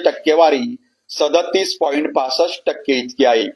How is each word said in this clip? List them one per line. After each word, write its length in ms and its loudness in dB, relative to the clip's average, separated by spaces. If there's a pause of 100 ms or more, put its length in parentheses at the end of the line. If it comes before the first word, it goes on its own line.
टक्केवारी 720 2 (320)
सदतीस 720 -2
पॉइंट 360 -2
पासष्ट 520 -2
टक्के 320 -2
इतकी 260 -2
आहे. 320 2